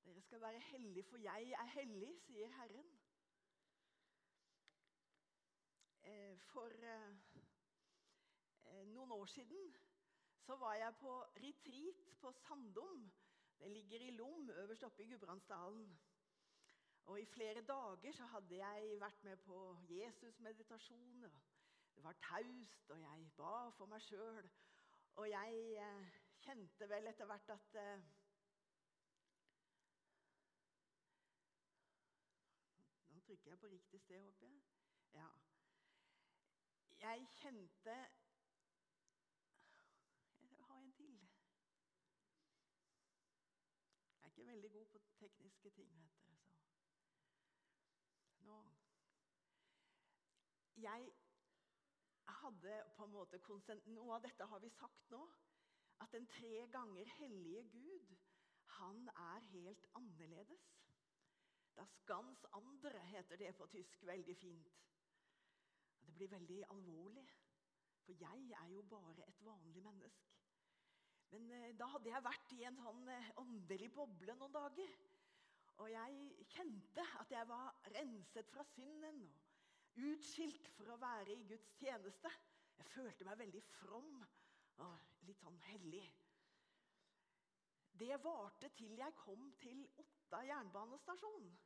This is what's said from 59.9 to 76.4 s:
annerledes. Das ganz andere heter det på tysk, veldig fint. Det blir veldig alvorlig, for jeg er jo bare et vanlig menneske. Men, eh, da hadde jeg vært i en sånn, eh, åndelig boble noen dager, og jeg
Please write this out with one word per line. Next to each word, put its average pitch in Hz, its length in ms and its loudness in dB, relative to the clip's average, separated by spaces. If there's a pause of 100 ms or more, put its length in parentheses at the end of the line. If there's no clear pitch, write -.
annerledes. 196 760 -4 (1080)
Das - 300 -8
ganz 233 460 4
andere 262 460 -2
heter 180 380 -2
det 190 200 0
på 190 100 -4
tysk, - 400 -4
veldig 175 300 2
fint. 170 340 -6 (1300)
Det 156 140 -12
blir 190 140 2
veldig 185 420 0
alvorlig, 196 560 -4 (800)
for 180 80 -8
jeg 185 380 -2 (120)
er 170 100 -4
jo 196 100 -2
bare 190 460 -6
et 190 160 -16
vanlig 180 380 -8
menneske. 202 500 -10 (1000)
Men, 226 200 -2
eh, 240 280 -2
da 240 80 4
hadde 262 240 4
jeg 254 140 6
vært 254 280 4
i 240 120 0
en 254 120 0
sånn, 240 320 -2
eh, 247 280 0
åndelig 214 580 2
boble 220 400 2
noen 269 180 -4
dager, 294 440 2 (800)
og 214 140 -2
jeg 269 580 0